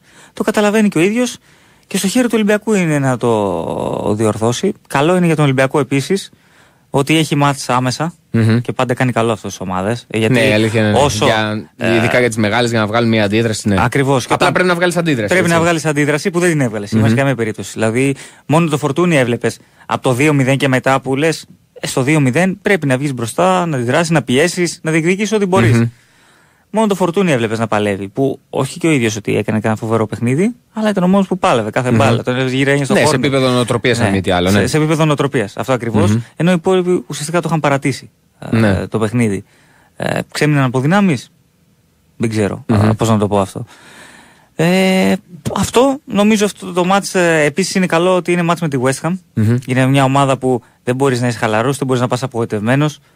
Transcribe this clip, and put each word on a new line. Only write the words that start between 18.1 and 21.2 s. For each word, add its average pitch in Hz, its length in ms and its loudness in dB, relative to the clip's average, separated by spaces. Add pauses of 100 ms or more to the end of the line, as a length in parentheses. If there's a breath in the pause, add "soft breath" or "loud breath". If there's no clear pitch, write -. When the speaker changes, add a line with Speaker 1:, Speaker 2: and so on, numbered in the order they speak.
Speaker 1:
μόνο 160 220 2
το 147 100 -2
Φορτούνι 156 380 0
έβλεπες 117 420 0 (280 soft breath)
από 113 160 -4
το 131 100 2
δύο 147 200 2
μηδέν 135 240 2
και 139 120 0
μετά 131 320 2
που 135 160 -4
λες, 156 300 -2 (340)